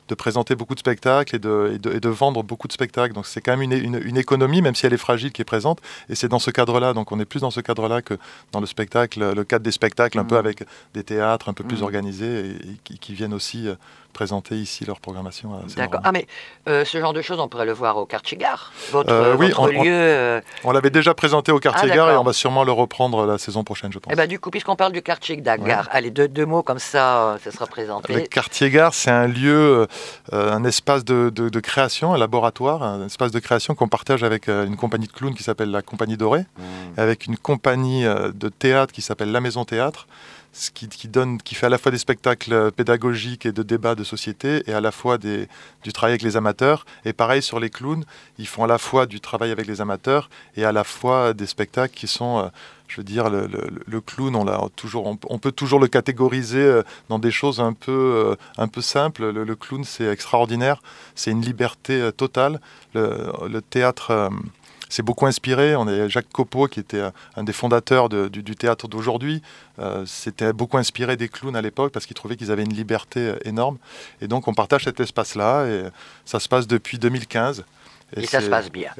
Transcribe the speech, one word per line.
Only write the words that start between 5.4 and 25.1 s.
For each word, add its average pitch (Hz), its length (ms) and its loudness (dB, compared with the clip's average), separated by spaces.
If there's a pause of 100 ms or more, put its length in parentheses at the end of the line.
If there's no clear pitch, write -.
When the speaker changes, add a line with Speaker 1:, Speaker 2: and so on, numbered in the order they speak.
Speaker 1:
est 110 40 -6
présente. 117 360 0 (280)
Et 117 60 -8
c'est 123 140 -2
dans 123 100 2
ce 123 120 -2
cadre-là, 123 420 4
donc 110 180 -4
on 104 80 -2
est 104 60 -4
plus 139 160 -6
dans 131 100 -2
ce 120 80 -8
cadre-là 113 440 -2
que - 100 -8 (400)
dans 104 80 -2
le 101 60 -4
spectacle, 107 680 -2
le 101 100 -2
cadre 113 220 0
des 113 60 -2
spectacles, 113 480 0
un 101 60 0
peu 117 100 2
Speaker 2:
Mm. - 100 6
Speaker 1:
avec 107 180 -4 (300)
des 101 100 -8
théâtres 107 460 0
un 101 40 -4
peu 101 120 -10
plus 117 160 -6
Speaker 2:
Mm. - 20 -2
Speaker 1:
organisés 101 640 -4
et, 98 60 -10
et 95 320 -14
qui, 110 160 -18
qui - 160 -16
viennent 104 180 -6
aussi, 110 340 -8
euh, 101 60 -4 (400)
présenter 101 420 -6
ici 107 300 -8
leur 101 140 -8
programmation 95 560 -12
à 95 120 -12
ces 101 100 -16
Speaker 2:
D'accord. 127 240 -4
Speaker 1:
endroits. - 40 -
Speaker 2:
Ah, 190 60 2
mais, 185 160 -2 (420)
euh, 147 160 2
ce 165 140 -4
genre 160 140 -2
de 160 100 -4
choses, 175 160 -6
on 143 80 -2
pourrait 117 180 -4
le 113 80 0
voir 110 240 0
au 101 80 -2
Quartier - 320 -8
Gare, - 340 -4 (200)
votre, 143 200 2
Speaker 1:
Euh, 117 240 6
oui, 160 120 6
Speaker 2:
votre - 140 2
Speaker 1:
on, - 20 6
on, 139 200 4
Speaker 2:
lieu, 170 80 4
euh. 143 500 4 (220)
Speaker 1:
on 123 80 2
l'avait 135 200 4
déjà 160 240 6
présenté 151 360 2
au 151 80 8
Quartier 156 320 4
Speaker 2:
Ah, 175 40 6
Speaker 1:
Gare 160 100 8
et 165 60 8
Speaker 2:
d'accord. 123 100 6
Speaker 1:
on 123 40 2
va 123 80 4
sûrement 131 300 2
le 127 80 4
reprendre 120 540 2
la 104 140 2
saison 107 240 -4
prochaine, 101 280 -8
je 95 60 -10
pense. - 160 -8
Speaker 2:
Eh - 20 0
ben, 160 120 4
du 190 120 -6
coup, 185 120 -10
puisqu'on 196 240 -2
parle 190 160 2
du 175 100 -6
Quartier 165 360 -4